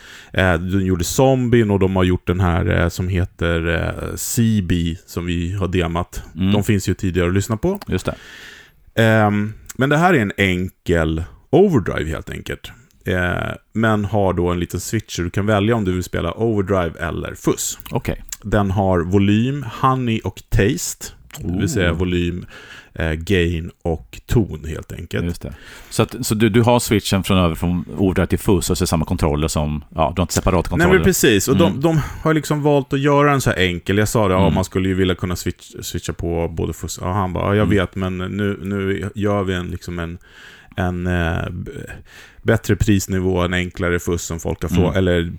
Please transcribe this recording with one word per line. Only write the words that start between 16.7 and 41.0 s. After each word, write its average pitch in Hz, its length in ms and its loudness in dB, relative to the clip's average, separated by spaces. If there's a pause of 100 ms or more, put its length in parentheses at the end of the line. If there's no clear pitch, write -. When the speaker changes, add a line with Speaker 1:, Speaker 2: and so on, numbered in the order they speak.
Speaker 1:
eller 80 260 -8
fuss. - 440 -4 (120)
Speaker 2:
Okej. - 320 -4 (200)
Speaker 1:
Den 101 280 0
har 95 300 2
volym, 104 680 2 (140)
honey 127 440 0
och - 240 -8
taste. 113 580 0 (320)
Det 90 200 -4
vill 92 100 0
säga 87 240 0
Speaker 2:
Oh. 80 40 -2
Speaker 1:
volym, 87 500 -2 (480)
eh, 80 180 -2
gain 85 580 0 (120)
och - 440 -6
ton 80 420 0
helt - 240 -10
enkelt. 87 320 -6
Speaker 2:
Just 85 180 -6
det. 78 120 -12 (360)
Så - 120 2
att, - 120 -2 (120)
så 117 80 0
du, 110 140 4
du 120 140 4
har 120 180 4
switchen 101 440 0
från 95 140 2
över 85 160 2
från 87 300 -2 (120)
overdrive 90 300 2
till 87 120 0
fuss 92 320 2
och 90 80 0
så 92 60 0
är - 20 2
samma 80 180 0
kontroller 78 440 0
som, 76 360 -2 (100)
ja, 78 220 0
du 92 40 0
har 87 40 2
inte - 100 -4
separata 87 360 2
Speaker 1:
Nej, - 0 -
Speaker 2:
kontroller. 170 240 4
Speaker 1:
men 170 100 4
precis. 135 440 4
Och - 80 4
de, - 140 4
Speaker 2:
Mm. 135 100 -4
Speaker 1:
de 160 200 2 (220)
har 156 120 2
liksom 151 280 -2
valt 143 300 2
att 139 80 0
göra 143 300 4
den 139 100 2
så 117 100 0
här - 80 0
enkel. 92 400 0
Jag 107 100 4
sa 107 200 2
det, 92 60 2
ja, 92 60 4
Speaker 2:
Mm. 92 140 4
Speaker 1:
man 95 100 2
skulle 95 240 -2
ju 92 60 0
vilja 92 200 2
kunna 90 200 -4
switch-, - 480 -8
switcha - 300 -6
på 85 360 -2
både 85 240 -4
fuss. - 300 -10
Ja, 90 100 -4
han 92 200 -2
bara, 85 120 -2
"Ja, 101 100 0
jag 104 120 4
Speaker 2:
Mm. 101 120 4
Speaker 1:
vet, 90 180 -2
men 92 220 -4
nu, 98 440 -4
nu 98 520 -4
gör 101 280 0
vi 92 120 -2
en, 90 160 -4
liksom 87 280 -8
en, 85 200 -8 (580)
en, 90 300 -2